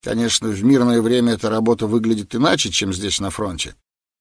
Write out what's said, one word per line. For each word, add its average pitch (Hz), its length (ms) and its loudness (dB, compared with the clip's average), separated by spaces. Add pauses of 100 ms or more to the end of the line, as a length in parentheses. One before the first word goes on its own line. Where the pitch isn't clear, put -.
Конечно, 113 460 -2
в 101 160 -4
мирное 120 360 4
время 120 340 2
эта 110 140 -4
работа 113 380 0
выглядит 110 480 0
иначе, 135 360 2
чем 98 220 -2
здесь 95 280 -4
на 98 100 -4
фронте. 87 440 -8 (460)